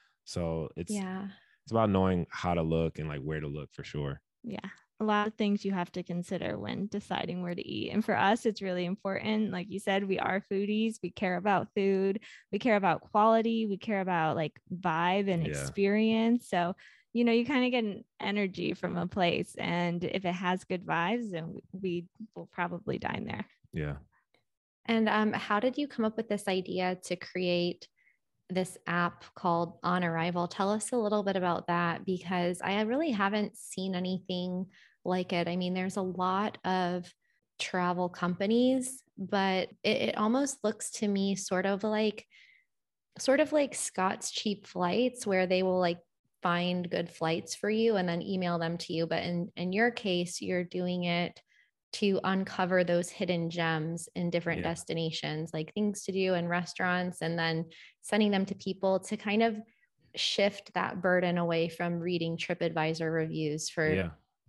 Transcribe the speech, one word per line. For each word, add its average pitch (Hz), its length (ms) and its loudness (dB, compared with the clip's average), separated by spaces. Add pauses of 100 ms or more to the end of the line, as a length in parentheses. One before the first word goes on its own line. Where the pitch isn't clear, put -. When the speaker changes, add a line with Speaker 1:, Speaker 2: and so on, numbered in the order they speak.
(240)
Speaker 1:
So 82 520 -4
it's, 190 280 -6
Speaker 2:
Yeah. 190 240 -8 (360)
Speaker 1:
it's - 80 -10
about 113 180 4
knowing 92 400 4
how 90 240 -2
to 85 80 2
look 82 380 2
and, 78 80 -4
like, 73 140 -6
where 78 180 -4
to 76 80 -6
look 71 260 -10
for 71 100 -12
sure. 71 380 -4 (200)
Speaker 3:
Yeah. 220 180 -8 (400)
A 214 40 -2
lot 208 240 2
of 220 60 -6
things 202 300 0
you 196 80 -2
have 175 200 -2
to 180 100 -4
consider 175 560 -4
when 190 300 -4
deciding 180 540 -4
where 175 120 -4
to - 120 -6
eat. - 240 -4
And 214 140 2
for 214 120 0
us, 196 300 4
it's 208 160 0
really 180 220 -2
important. 196 680 -2
Like 180 180 -6
you 190 80 -6
said, 202 260 0
we 190 140 0
are 185 220 2
foodies. 214 640 0
We 180 80 -6
care 180 260 -2
about 196 380 2
food. 196 460 2 (300)
We 208 80 -2
care 226 180 4
about 190 260 2
quality. 226 640 4
We 196 120 -2
care 208 220 -2
about, 170 360 2
like, - 240 -4 (140)
vibe 180 540 2
and 175 140 2
Speaker 1:
Yeah. - 20 0
Speaker 3:
experience. 214 1040 2
So, 175 260 0 (380)
you 233 120 2
know, 233 80 6
you 240 120 6
kinda 254 260 2
get 247 140 2
an 202 200 -4 (160)
energy 196 540 0
from 175 220 -4
a 175 100 0
place. 180 500 0
And 175 480 0
if 190 200 -2
it 175 100 0
has 185 300 -2
good 185 200 -4
vibes, 190 460 -2
then 165 240 -6
we, - 60 -12 (120)
we 175 340 -4 (280)
will 170 120 -12
probably 175 520 -4
dine - 260 -4
there. - 220 -6 (260)
Speaker 1:
Yeah. 73 260 -4 (880)
Speaker 2:
And, 226 220 2
um, 214 240 4
how 208 280 0
did 254 160 0
you 285 100 -2
come 226 180 -2
up 220 120 -2
with 226 120 -4
this 208 200 -2
idea 185 560 0
to 175 120 -4
create 175 720 0 (640)
this 180 360 -2
app 175 380 0 (100)
called 170 480 0
On 180 220 2
Arrival? 175 440 0
Tell 196 240 0
us 214 200 -2
a 247 60 2
little 208 260 2
bit 196 120 2
about 180 320 0
that, 175 380 0
because 180 560 0
I 202 200 0
really 269 300 0
haven't 202 440 0
seen 190 400 -6
anything 180 680 -4 (380)
like 180 280 0
it. 170 160 0
I 175 80 -2
mean, 180 180 0
there's 185 240 -2
a 190 40 0
lot 185 640 0
of 180 480 0 (460)
travel 180 520 0
companies, 233 920 2 (140)
but 190 520 0 (140)
it, 220 260 2
it - 80 -2
almost 247 460 0
looks 208 280 -4
to 208 160 -2
me 196 280 2
sort 190 300 0
of 196 180 0
like, 214 420 0 (920)
sort 277 220 4
of 294 120 2
like 294 220 2
Scott's - 560 -2
Cheap - 360 -4
Flights, 214 600 0
where 185 200 4
they 185 160 4
will, 185 180 2
like, 175 200 2 (420)
find 180 460 0
good 175 220 -2
flights - 460 -2
for 202 120 -2
you 220 280 4
and 180 120 2
then 170 140 -2
email 180 380 0
them 165 180 -2
to - 140 -8
you. 160 140 0
But 165 180 0
in, 175 320 -2
in 180 160 -4
your 226 180 4
case, 175 500 -2
you're 185 240 0
doing 180 400 -2
it 175 380 -2 (520)
to 196 280 2
uncover 185 600 2
those 175 260 2
hidden 170 400 -2
gems 165 640 -2
in 175 160 0
different 170 320 0
Speaker 1:
Yeah. - 0 -
Speaker 2:
destinations, 160 920 -4
like, 160 220 -6
things 208 300 -2
to 196 80 -4
do 185 220 2
and 175 140 0
restaurants, 180 720 -2
and 170 160 0
then 165 320 0 (320)
sending 208 280 2
them 190 160 2
to 196 80 -6
people 190 460 0
to 214 160 -6
kind 214 260 0
of 226 160 2 (580)
shift - 580 0
that 180 280 -2
burden 180 360 2
away 170 300 2
from 175 320 -4
reading 165 360 -2
TripAdvisor 165 760 -2
reviews 160 580 -2
for 156 320 2
Speaker 1:
Yeah. 82 100 -4 (360)